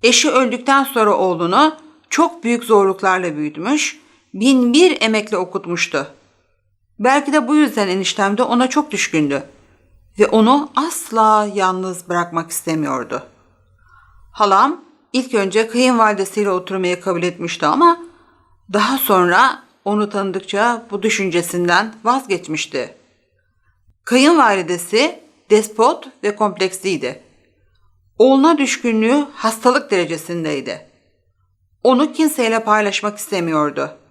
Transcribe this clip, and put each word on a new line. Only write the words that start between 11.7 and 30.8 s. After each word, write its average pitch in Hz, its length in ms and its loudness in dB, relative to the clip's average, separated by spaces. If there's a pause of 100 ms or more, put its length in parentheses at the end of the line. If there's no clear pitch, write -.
bırakmak 170 420 -4
istemiyordu. 143 720 -6 (1080)
Halam 214 520 2 (280)
ilk 247 220 -4
önce 208 340 0
kayınvalidesiyle 214 800 0
oturmayı 185 500 -2
kabul 175 220 -4
etmişti 170 440 -4
ama 339 340 4 (720)
daha 214 260 0
sonra 190 640 2 (220)
onu 208 260 -2
tanıdıkça 202 800 -4
bu 196 120 -8
düşüncesinden 180 920 -2 (100)
vazgeçmişti. 170 920 -4 (1080)
Kayınvalidesi 240 1200 2 (240)
despot 226 580 2 (140)
ve 208 140 -4
kompleksliydi. 185 880 -4 (960)
Oğluna 269 400 6
düşkünlüğü 247 760 0
hastalık 247 560 0
derecesindeydi. 160 960 -4 (960)